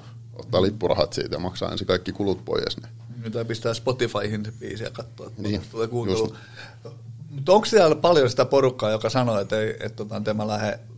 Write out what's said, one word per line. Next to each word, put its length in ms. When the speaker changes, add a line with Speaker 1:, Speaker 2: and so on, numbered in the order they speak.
Speaker 1:
ottaa 280
lippurahat 520
siitä 220
ja 40
maksaa 320
ensin 160
kaikki 240
kulut 340
pois, 320
niin. 120
Speaker 2:
Nyt 240
pistää 260
Spotifyhin 720
se 140
biisi 240
ja 80
katsoo, 360
että 140
Speaker 1:
Niin, 200
Speaker 2:
tulee 160
kuuntelu. 320
Speaker 1:
just. 140
Speaker 2:
Mut 200
onks 200
siellä 260
paljon 340
sitä 160
porukkaa, 460
joka 180
sanoo, 300
että 200
ei, 200
et 160
tota, 260
te 120
mä 140
lähe, 320